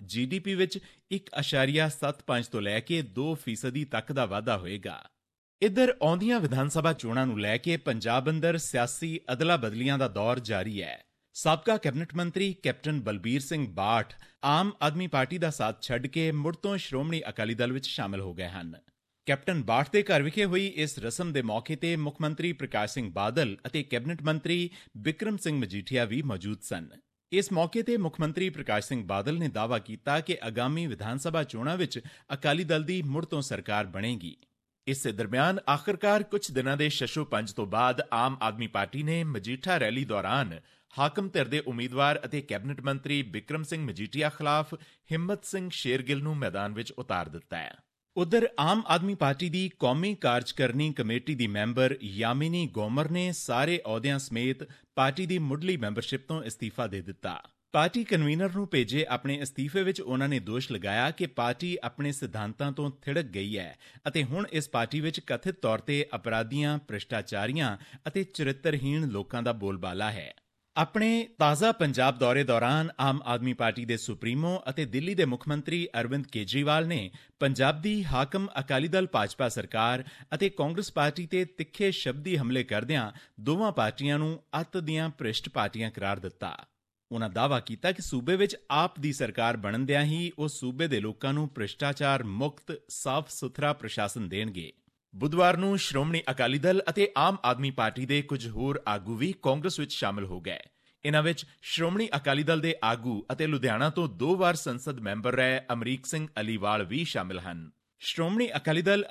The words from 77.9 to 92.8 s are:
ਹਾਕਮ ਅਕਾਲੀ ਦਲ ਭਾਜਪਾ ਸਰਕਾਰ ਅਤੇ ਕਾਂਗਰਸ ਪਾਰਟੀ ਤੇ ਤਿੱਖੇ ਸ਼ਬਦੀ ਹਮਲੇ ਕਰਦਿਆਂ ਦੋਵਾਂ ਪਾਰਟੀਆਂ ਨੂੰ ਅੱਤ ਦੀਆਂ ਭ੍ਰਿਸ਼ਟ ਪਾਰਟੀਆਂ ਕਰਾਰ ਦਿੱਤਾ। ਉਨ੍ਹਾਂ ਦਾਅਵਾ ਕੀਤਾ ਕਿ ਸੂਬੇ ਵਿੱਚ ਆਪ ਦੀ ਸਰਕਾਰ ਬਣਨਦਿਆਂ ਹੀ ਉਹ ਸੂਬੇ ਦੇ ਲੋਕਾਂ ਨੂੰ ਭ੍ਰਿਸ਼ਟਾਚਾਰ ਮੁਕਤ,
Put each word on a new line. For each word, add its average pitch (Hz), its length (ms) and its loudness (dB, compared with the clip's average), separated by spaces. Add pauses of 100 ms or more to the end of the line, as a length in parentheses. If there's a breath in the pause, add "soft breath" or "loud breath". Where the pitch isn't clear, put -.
ਹਾਕਮ 143 440 0 (120)
ਅਕਾਲੀ 139 280 0
ਦਲ 185 180 2
ਭਾਜਪਾ 117 420 2
ਸਰਕਾਰ 117 560 0 (300 loud breath)
ਅਤੇ 196 140 2
ਕਾਂਗਰਸ 170 440 -2
ਪਾਰਟੀ 151 340 2
ਤੇ 185 180 2
ਤਿੱਖੇ 190 460 -2
ਸ਼ਬਦੀ 147 460 -2
ਹਮਲੇ 127 280 2
ਕਰਦਿਆਂ 117 480 0 (280 loud breath)
ਦੋਵਾਂ 175 320 2
ਪਾਰਟੀਆਂ 143 460 2
ਨੂੰ 156 240 -2 (180)
ਅੱਤ 170 160 -6
ਦੀਆਂ 160 320 0
ਭ੍ਰਿਸ਼ਟ 117 400 -4
ਪਾਰਟੀਆਂ 110 420 -2
ਕਰਾਰ 98 280 -2
ਦਿੱਤਾ। 92 480 -10 (460)
ਉਨ੍ਹਾਂ 110 180 -2
ਦਾਅਵਾ 123 300 2
ਕੀਤਾ 170 320 -2
ਕਿ 180 100 -6
ਸੂਬੇ 135 340 0
ਵਿੱਚ 202 200 2 (140)
ਆਪ 156 300 2
ਦੀ 147 120 0
ਸਰਕਾਰ 117 440 0
ਬਣਨਦਿਆਂ 131 480 2
ਹੀ 165 340 0
ਉਹ 151 100 0
ਸੂਬੇ 131 400 -2
ਦੇ 120 120 2
ਲੋਕਾਂ 110 320 -2
ਨੂੰ 151 160 0
ਭ੍ਰਿਸ਼ਟਾਚਾਰ 139 760 0
ਮੁਕਤ, 135 640 -4